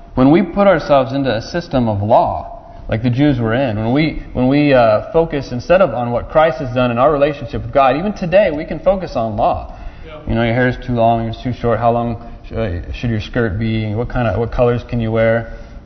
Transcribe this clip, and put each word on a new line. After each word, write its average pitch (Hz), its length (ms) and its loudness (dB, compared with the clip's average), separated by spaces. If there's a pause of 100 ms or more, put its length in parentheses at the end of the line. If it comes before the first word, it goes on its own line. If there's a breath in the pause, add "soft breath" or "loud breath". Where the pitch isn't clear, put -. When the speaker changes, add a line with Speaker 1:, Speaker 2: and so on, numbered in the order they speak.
(160 loud breath)
Speaker 1:
When 131 160 6
we 185 120 6
put 202 240 2
ourselves 139 460 2
into 135 200 0
a 110 80 -2
system 131 460 -2
of 104 140 -2
law, 107 480 2 (400 loud breath)
like 113 140 -2
the 127 60 2
Jews 131 300 2
were 110 140 0
in, 123 240 0
when 113 160 0
we, 151 300 0 (100)
when 127 160 0
we, 147 240 4
uh, 110 400 4
focus 165 380 -2
instead 170 300 2
of 160 120 2
on 120 180 -4
what 117 180 -4
Christ 160 300 2
has 123 160 -6
done 123 160 2
in 117 60 -2
our 135 140 4
relationship 139 500 -2
with 113 120 -10
God, 135 220 4
even 196 180 -4
today 185 380 2
we 151 140 -6
can 175 140 -8
focus 185 360 0
on 113 220 -2
law. 123 420 -2 (260 loud breath)
Speaker 2:
Yeah. - 220 -14
Speaker 1:
You 113 80 0
know, 117 80 2
your 113 100 2
hair 127 140 2
is 123 180 -2
too 127 80 -4
long, 113 340 2
it's 113 140 -8
too 127 120 -4
short. 117 260 0
How 117 120 2
long 117 260 -2 (280 loud breath)
sh-, - 60 -14
uh, 101 420 -6
should - 160 -4
your 110 120 -2
skirt 113 360 -2
be? 110 380 -2
What 120 140 -4
kind 123 180 0
of, 101 120 -2
what 117 120 -2
colors 120 380 2
can 120 100 -2
you 110 120 -2
wear? 113 460 0 (280 loud breath)